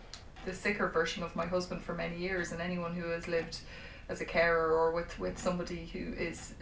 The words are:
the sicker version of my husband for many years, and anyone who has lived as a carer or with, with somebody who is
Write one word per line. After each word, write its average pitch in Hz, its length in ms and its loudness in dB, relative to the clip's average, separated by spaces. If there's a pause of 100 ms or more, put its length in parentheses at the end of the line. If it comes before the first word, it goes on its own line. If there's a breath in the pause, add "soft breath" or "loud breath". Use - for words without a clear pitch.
(460)
the 185 80 -2
sicker 202 340 2
version 170 340 2
of 165 140 -4
my 170 100 0
husband 180 360 0
for 175 120 -6
many 170 220 -2
years, 175 380 -2
and 165 80 -4
anyone 175 340 -2
who 170 140 -2
has 170 180 -2
lived 165 320 0 (480 loud breath)
as - 140 -4
a 156 40 -4
carer 165 460 6
or 165 220 8
with, 170 260 -2
with 180 180 -2
somebody 175 500 0
who 175 260 -4
is 165 480 -4